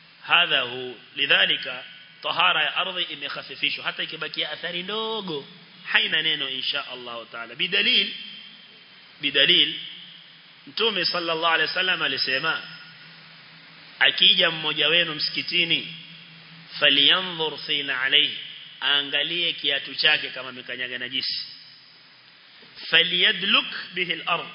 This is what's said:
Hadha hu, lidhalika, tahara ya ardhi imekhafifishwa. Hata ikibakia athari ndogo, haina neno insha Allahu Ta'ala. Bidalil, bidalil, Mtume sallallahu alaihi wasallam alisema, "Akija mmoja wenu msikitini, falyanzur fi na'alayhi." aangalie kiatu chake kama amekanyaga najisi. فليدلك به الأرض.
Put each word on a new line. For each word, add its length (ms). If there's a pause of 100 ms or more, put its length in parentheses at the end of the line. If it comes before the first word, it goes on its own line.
(280)
Hadha 340
hu, 380 (160)
lidhalika, 680 (400)
tahara 400
ya 120
ardhi 280
imekhafifishwa. 800
Hata 200
ikibakia 480
athari 320
ndogo, 640 (440)
haina 300
neno 280
insha 380
Allahu 380
Ta'ala. 300
Bidalil, 580 (1080)
bidalil, 540 (920)
Mtume 380
sallallahu 480
alaihi 160
wasallam 320
alisema, 600 (1400)
"Akija 520
mmoja 360
wenu 280
msikitini, 800 (840)
falyanzur 800
fi 260
na'alayhi." 540 (440)
aangalie 720
kiatu 420
chake 340
kama 200
amekanyaga 480
najisi. 480 (1400)
فليدلك 760 (300)
به 180
الأرض. 420